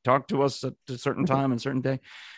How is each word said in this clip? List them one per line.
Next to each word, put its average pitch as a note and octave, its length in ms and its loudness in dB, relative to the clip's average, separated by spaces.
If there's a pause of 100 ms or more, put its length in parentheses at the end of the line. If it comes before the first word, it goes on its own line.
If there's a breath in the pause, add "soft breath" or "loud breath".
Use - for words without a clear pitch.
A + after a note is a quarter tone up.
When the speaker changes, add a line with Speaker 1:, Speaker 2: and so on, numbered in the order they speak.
Speaker 1:
talk B2+ 240 4
to C#3 140 2
us C#3 220 0
at C3 100 -6 (140)
a B2+ 100 -6
certain C#3 260 0
Speaker 2:
Mm-hmm. C3+ 100 2
Speaker 1:
time C3+ 180 2
and A#2 80 -2
certain C3+ 220 -2
day. C3+ 180 0 (380 loud breath)